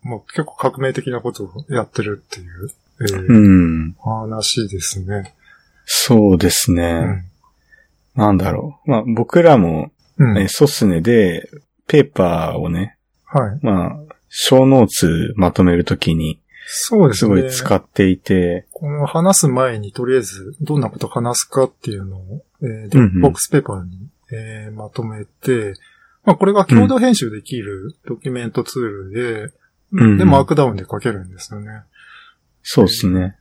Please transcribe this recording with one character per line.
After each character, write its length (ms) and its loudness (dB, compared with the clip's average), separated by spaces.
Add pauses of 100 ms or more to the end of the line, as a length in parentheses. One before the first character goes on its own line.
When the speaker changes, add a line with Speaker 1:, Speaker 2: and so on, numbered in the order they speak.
Speaker 1:
も 160 -10
う 140 -20
結 120 -6
構 120 -16
革 220 -2
命 140 -4
的 180 -8
な 100 -8
こ 120 -8
と 120 -12
を 240 -16
や 140 -4
っ 60 -8
て 140 -8
る 220 -8
っ 40 -20
て 120 -18
い 60 -20
う、 240 -16 (300)
え 40 -6
ー、 220 -4
Speaker 2:
う 120 8 (500)
ん。 120 -14
Speaker 1:
話 680 -6
で 120 -10
す 200 -8
ね。 340 -8 (520)
Speaker 2:
そ 480 4
う 40 2
で 120 2
す 220 -2
ね。 520 -2 (880)
Speaker 1:
う 60 -4
ん。 20 4
Speaker 2:
な 100 4
ん 40 2
だ 160 0
ろ 340 -8
う。 40 -4
ま 80 2
あ、 80 -4
僕 360 0
ら 160 8
も、 320 0 (280)
Speaker 1:
う 160 4
ん。 40 2
Speaker 2:
え 60 2
ー、 40 -4
ソ 180 2
ス 200 0
ネ 140 2
で 480 2 (400)
ペ 140 4
ー 100 -2
パ 420 0
ー 40 -4
を 100 -6
ね、 280 -6 (280)
Speaker 1:
は 300 -2
い。 80 -10
Speaker 2:
ま 240 0
あ、 120 -10 (300)
小 380 4
ノ 180 6
ー 20 2
ツ 500 -2
ま 140 2
と 140 2
め 100 4
る 100 0
と 120 -2
き 180 -2
に、 260 -6 (260)
Speaker 1:
そ 400 2
う 20 6
で 60 0
す 140 0
ね。 80 4
Speaker 2:
す 60 4
ご 60 -2
い 20 -8
使 260 -2
っ 80 -4
て 240 0
い 100 0
て。 540 0
Speaker 1:
こ 160 -12
の 180 -4
話 340 2
す 80 2
前 300 -2
に 140 -10
と 140 -8
り 100 0
あ 20 2
え 40 -2
ず 380 -14
ど 180 -4
ん 20 0
な 100 -4
こ 80 -18
と 100 -6
話 320 -4
す 40 -4
か 200 0
っ 60 -4
て 200 -14
い 80 -10
う 60 -12
の 140 -12
を、 260 -16 (180)
え 20 -8
ー、 40 -6
Speaker 2:
う 0 -
ん 160 -10
う 20 -16
ん。 40 -16
Speaker 1:
ド 100 6
ロ 60 6
ッ 60 0
プ 80 0
ボ 80 4
ッ 40 2
ク 80 -10
ス 100 -6
ペ 80 2
ー 40 0
パ 120 -10
ー 100 -10
に、 240 -18 (240)
え 380 -14
ー、 20 -16
ま 180 -16
と 120 -8
め 220 -10
て、 500 -4 (500)
ま 100 4
あ、 20 0
こ 100 2
れ 60 2
が 120 2
共 220 6
同 120 0
編 160 4
集 160 -4
で 120 -14
き 140 -12
る 400 -12 (100)
ド 100 -8
キ 140 -10
ュ 20 -8
メ 140 -8
ン 40 -8
ト 140 -4
ツ 140 -10
ー 40 -4
ル 280 -10
で、 420 -8 (400)
Speaker 2:
う 40 -4
ん。 40 2
う 20 6
ん 100 8
う 20 4
ん。 40 2
Speaker 1:
で、 60 2
マ 160 8
ー 40 0
ク 100 -2
ダ 100 4
ウ 80 0
ン 40 -8
で 140 -10
書 80 -8
け 120 -4
る 140 -10
ん 60 -18
で 80 -20
す 140 -18
よ 80 -14
ね。 220 -18 (800)
Speaker 2:
そ 200 2
う 40 8
で 60 0
す 160 -2
ね。 320 -2